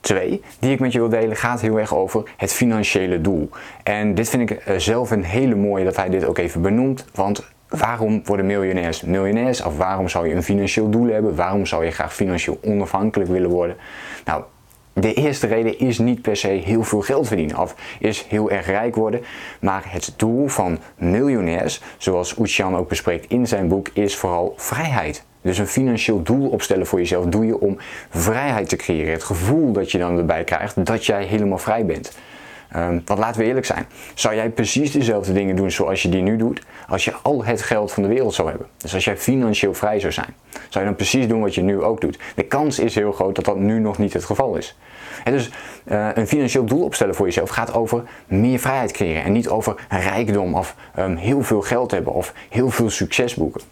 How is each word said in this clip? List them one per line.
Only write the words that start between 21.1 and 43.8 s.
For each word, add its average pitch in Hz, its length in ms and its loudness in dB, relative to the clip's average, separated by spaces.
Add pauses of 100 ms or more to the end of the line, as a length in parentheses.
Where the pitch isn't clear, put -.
zoals 90 400 0
Oetjan 95 380 0
ook 90 120 -2
bespreekt 87 420 -4
in 123 160 2
zijn 98 220 0
boek, 98 240 0
is 104 240 0
vooral 87 400 0
vrijheid. 120 680 -4 (160)
Dus 92 180 0
een 101 80 0
financieel 113 560 2
doel 131 260 2
opstellen 95 380 0
voor 95 120 0
jezelf 90 260 2
doe 101 220 2
je 110 140 0
om 98 160 2 (340)
vrijheid 110 580 0
te 95 80 2
creëren. 78 360 -2
Het 80 100 -2
gevoel 113 500 2
dat 95 180 0
je 95 80 0
dan 87 200 2
erbij 85 260 2
krijgt 90 420 -2
dat 113 200 -2
jij 101 180 2
helemaal 98 340 0
vrij 110 280 0
bent. - 300 -4 (520)
Ehm, 85 360 -2
want 101 160 0
laten 110 200 0
we 110 60 4
eerlijk 127 200 0
zijn, - 200 -2 (280)
zou 110 200 0
jij 113 160 0
precies 127 420 0
dezelfde 110 400 2
dingen 95 240 2
doen 95 140 2
zoals 92 320 0
je 90 60 0
die 92 140 2
nu 104 140 2
doet, - 260 -2 (260)
als - 160 0
je - 180 -2
al 131 220 0
het 110 180 -2
geld 107 300 0
van 101 100 -2
de 98 60 2
wereld 117 260 0
zou 80 140 0
hebben? - 180 -8 (100)
Dus - 180 -10
als 92 100 0
jij 101 120 0
financieel 110 580 2
vrij 107 260 0
zou 82 120 -2
zijn, - 220 -6 (180)
zou - 320 -4
je 104 60 0
dan 98 40 0
precies 120 340 0
doen 113 120 2
wat 101 140 0
je 90 80 0
nu 95 200 2
ook 107 180 2
doet? - 180 -2 (160)
De - 80 -2
kans 147 360 0
is 113 160 0
heel 104 180 2
groot 95 220 0
dat 92 100 -2
dat 101 120 2
nu 104 220 2
nog 104 200 0